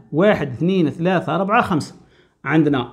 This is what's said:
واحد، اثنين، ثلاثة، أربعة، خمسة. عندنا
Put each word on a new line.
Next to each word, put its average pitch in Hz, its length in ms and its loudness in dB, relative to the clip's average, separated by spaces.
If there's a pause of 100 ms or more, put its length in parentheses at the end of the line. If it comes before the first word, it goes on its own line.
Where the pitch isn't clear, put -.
(120)
واحد، 160 400 2
اثنين، 170 380 0
ثلاثة، 165 460 -2
أربعة، 196 260 0
خمسة. - 340 -4 (480)
عندنا 143 500 0